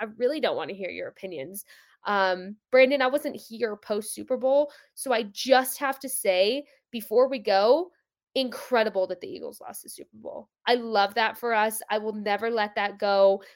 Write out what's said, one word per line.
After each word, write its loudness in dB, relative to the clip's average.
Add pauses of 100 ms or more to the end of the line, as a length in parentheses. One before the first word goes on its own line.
I -6 (120)
really -2
don't 0
wanna -6
hear -10
your -10
opinions. -12 (400)
Um, 0 (140)
Brandon, 6
I 4
wasn't -2
here -8
post -6
Super -6
Bowl, 2 (220)
so -4
I 0
just 2
have -2
to -10
say 2 (260)
before 2
we -4
go, 4 (440)
incredible 0
that -8
the -12
Eagles -14
lost -16
the -20
Super -20
Bowl. -14 (180)
I 4
love 0
that 0
for -6
us. 0
I -2
will -6
never -4
let -2
that -4
go. 4 (140)